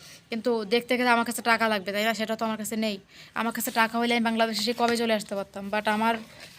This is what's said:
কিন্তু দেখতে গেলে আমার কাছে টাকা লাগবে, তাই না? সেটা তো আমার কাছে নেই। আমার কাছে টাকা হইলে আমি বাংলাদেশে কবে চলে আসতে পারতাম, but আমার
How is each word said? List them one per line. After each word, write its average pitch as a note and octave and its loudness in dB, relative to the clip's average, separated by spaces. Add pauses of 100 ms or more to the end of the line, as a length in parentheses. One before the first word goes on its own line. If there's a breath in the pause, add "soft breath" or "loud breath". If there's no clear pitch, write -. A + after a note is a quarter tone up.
(300 loud breath)
কিন্তু A3+ -2
দেখতে A#3+ 0
গেলে B3 2
আমার A#3 6
কাছে A#3 -6
টাকা A3+ 4
লাগবে, G3+ -2
তাই G3+ 0
না? A3+ 2
সেটা A3 -2
তো A#3 -4
আমার A3 -2
কাছে G#3+ -6
নেই। G#3+ -2 (360 loud breath)
আমার A3+ -2
কাছে A#3 -4
টাকা A3+ 2
হইলে A#3+ 2
আমি A#3 2
বাংলাদেশে A3+ 0
কবে A#3 2
চলে A3+ 0
আসতে G#3+ -4
পারতাম, G3 -8
but G#3+ -2
আমার A3 2 (440 loud breath)